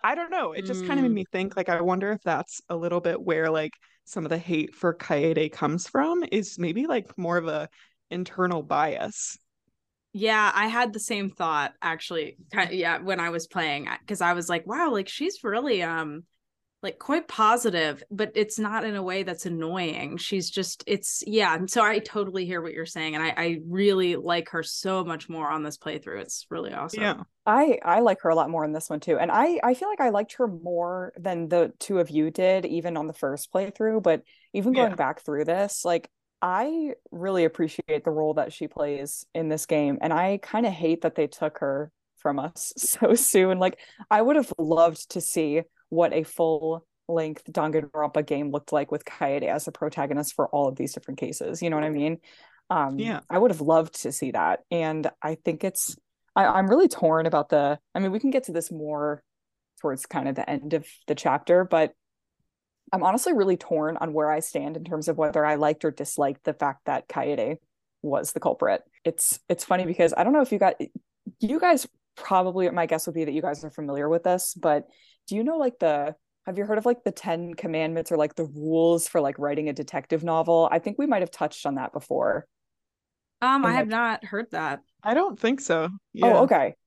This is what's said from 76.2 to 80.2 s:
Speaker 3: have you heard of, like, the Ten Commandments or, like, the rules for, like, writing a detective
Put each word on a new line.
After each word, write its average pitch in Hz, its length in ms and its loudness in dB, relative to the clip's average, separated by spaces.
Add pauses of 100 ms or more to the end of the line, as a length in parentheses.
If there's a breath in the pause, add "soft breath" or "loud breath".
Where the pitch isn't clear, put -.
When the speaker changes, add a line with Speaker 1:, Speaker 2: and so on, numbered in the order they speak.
Speaker 3:
have 185 100 -6
you 202 80 -2
heard 214 140 2
of, 220 80 -2
like, 240 160 0
the 196 80 -2
Ten 170 420 -6
Commandments 160 580 -2
or, 165 60 2
like, 151 160 2
the 165 120 -4
rules 160 640 2
for, 165 140 0
like, 143 160 0
writing 147 320 -2
a 143 40 -2
detective 151 500 -4